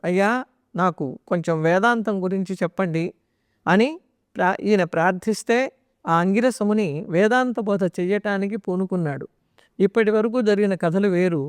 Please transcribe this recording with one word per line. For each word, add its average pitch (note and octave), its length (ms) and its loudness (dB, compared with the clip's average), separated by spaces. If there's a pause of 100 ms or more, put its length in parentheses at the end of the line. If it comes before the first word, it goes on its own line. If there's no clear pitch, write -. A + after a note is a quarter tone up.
"అయ్యా, G3+ 420 0 (300)
నాకు E3 520 -2
కొంచెం E3 340 -2
వేదాంతం G3 640 2
గురించి F#3+ 300 -4 (100)
చెప్పండి" E3 500 -4 (540)
అని A#3+ 320 2 (360)
ప్రా-, F#3 260 0
ఈయన G3 220 2
ప్రార్థిస్తే G3 880 0 (340)
ఆ E3 140 2
అంగిరస G#3 440 2
ముని G3+ 460 -2
వేదాంత A3+ 500 2
బోధ G3+ 260 -2
చెయ్యటానికి G3 720 -2
పూనుకున్నాడు. F3+ 680 -4 (540)
ఇప్పటి G#3 320 2
వరకు A3 300 0
జరిగిన G#3 340 2
కథలు F3+ 320 0
వేరు. F3 420 2